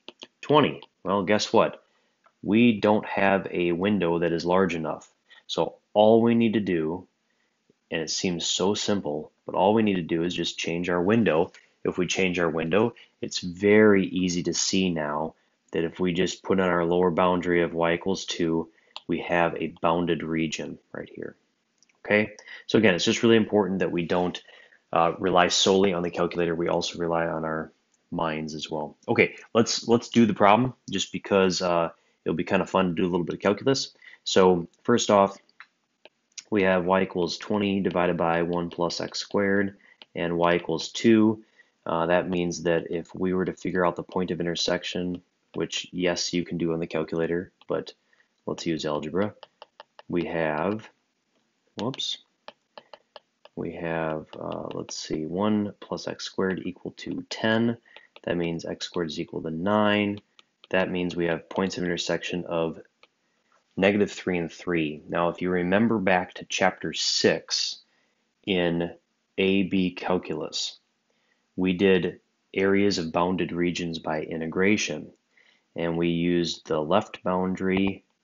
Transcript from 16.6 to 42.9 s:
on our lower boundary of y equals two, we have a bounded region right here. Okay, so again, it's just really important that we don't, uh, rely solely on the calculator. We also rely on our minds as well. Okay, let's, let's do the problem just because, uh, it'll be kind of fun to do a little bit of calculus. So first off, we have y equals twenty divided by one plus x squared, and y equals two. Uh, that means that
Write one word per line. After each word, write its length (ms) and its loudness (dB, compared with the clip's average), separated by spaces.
on 80 2
our 160 2
lower 260 2
boundary 520 2
of 120 -2
y 200 2
equals 300 -4
two, 440 -2
we 120 -2
have 360 0
a 260 -6
bounded 400 0
region 560 -4
right 200 -12
here. 220 -12
Okay, 280 2
so 120 2
again, 160 6
it's 100 -2
just 200 2
really 120 8
important 440 2
that 100 0
we 140 -2
don't, 360 0
uh, 260 2
rely 300 4
solely 440 4
on 100 -2
the 80 -2
calculator. 440 0
We 140 -2
also 300 -2
rely 280 0
on 180 -4
our 280 -6
minds 420 -4
as 160 -10
well. 260 -8
Okay, 260 2
let's, 340 0
let's 200 2
do 160 6
the 100 2
problem 400 6
just 220 -4
because, 520 2
uh, 280 2
it'll 120 0
be 80 -4
kind 160 0
of 80 -2
fun 200 2
to 60 -2
do 100 0
a 40 0
little 160 0
bit 100 -4
of 60 -10
calculus. 540 0
So 420 4
first 280 2
off, 280 6
we 140 2
have 200 4
y 180 4
equals 360 -2
twenty 420 0
divided 380 0
by 240 0
one 260 -2
plus 320 -4
x 200 -8
squared, 560 -2
and 220 -2
y 200 4
equals 340 -6
two. 520 4
Uh, 200 -2
that 220 2
means 360 -2
that 260 0